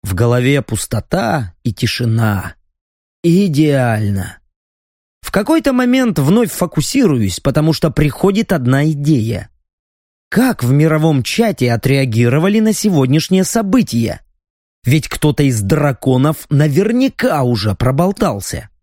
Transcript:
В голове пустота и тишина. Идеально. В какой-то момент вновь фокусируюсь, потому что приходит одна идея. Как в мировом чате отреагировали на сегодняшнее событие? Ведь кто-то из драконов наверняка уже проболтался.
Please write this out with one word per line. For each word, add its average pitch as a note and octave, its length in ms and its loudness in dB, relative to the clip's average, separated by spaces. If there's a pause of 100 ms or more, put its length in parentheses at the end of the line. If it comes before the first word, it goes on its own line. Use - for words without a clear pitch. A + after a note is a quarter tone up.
В F#2 100 -8
голове B2 480 0
пустота A2+ 920 -4 (100)
и A#2 100 -4
тишина. A2 800 -2 (680)
Идеально. C3+ 1160 0 (840)
В - 100 -14
какой-то C#4 420 0
момент B3 460 0
вновь F#3 320 2
фокусируюсь, D#3 880 0
потому D#3 340 0
что D#3 180 -2
приходит F#3+ 600 0
одна C#3 400 2
идея. B2 580 -2 (800)
Как A#3 340 0
в B2 80 0
мировом D#3 520 2
чате C3 480 0
отреагировали C3+ 880 0
на A3 140 2
сегодняшнее D#3+ 680 0
событие? F#3 800 -2 (600)
Ведь D3 240 0
кто-то - 360 -2
из B2 180 0
драконов C#3 880 0
наверняка F3+ 960 2
уже G#2+ 320 0
проболтался. C3+ 920 -2 (140)